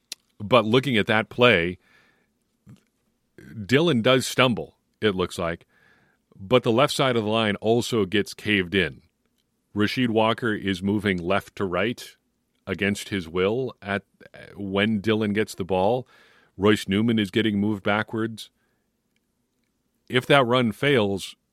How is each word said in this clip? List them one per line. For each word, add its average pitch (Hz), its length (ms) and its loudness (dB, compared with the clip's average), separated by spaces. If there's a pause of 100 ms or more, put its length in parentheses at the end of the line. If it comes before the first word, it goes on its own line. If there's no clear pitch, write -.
(400)
but 110 240 2
looking 127 320 2
at 98 100 2
that 107 220 0
play, 92 500 4 (1900)
Dillon 131 380 2
does 127 240 2
stumble, - 480 -2 (260)
it 104 140 0
looks 90 240 -4
like, 85 260 -6 (720)
but 117 280 0
the 123 80 2
left 131 200 2
side 131 240 0
of 113 60 0
the 104 80 -4
line 110 260 0
also 113 480 0
gets 95 300 -2
caved 95 400 -2
in. 87 280 -2 (720)
Rasheed 107 360 0
Walker 110 440 0
is 95 300 -4
moving 98 360 0
left 92 380 -4
to 104 80 -4
right 98 520 -6 (500)
against 98 440 -2
his 92 180 -6
will 104 520 -2
at, 98 220 -4 (540)
when 101 440 0
Dillon 107 320 0
gets 104 220 -2
the 95 100 -8
ball. 98 440 0 (480)
Royce 104 320 2
Newman 110 320 2
is 101 100 -2
getting 107 300 0
moved 101 240 -2
backwards. 107 680 -4 (1600)
If 127 180 -2
that 143 180 4
run 120 280 0
fails 104 640 -2 (160)